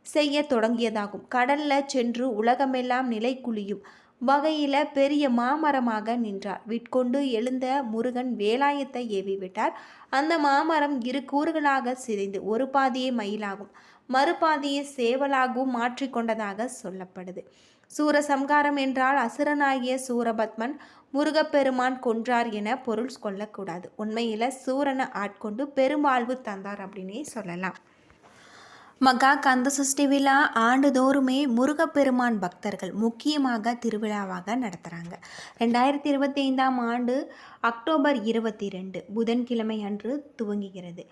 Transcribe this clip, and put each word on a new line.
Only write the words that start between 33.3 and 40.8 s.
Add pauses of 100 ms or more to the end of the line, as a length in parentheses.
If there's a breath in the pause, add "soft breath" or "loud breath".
திருவிழாவாக
நடத்துறாங்க. (440 loud breath)
ரெண்டாயிரத்தி
இருபத்தி
ஐந்தாம்
ஆண்டு (460 loud breath)
அக்டோபர்
இருபத்தி
ரெண்டு (100)
புதன்கிழமை
அன்று (240)
துவங்குகிறது.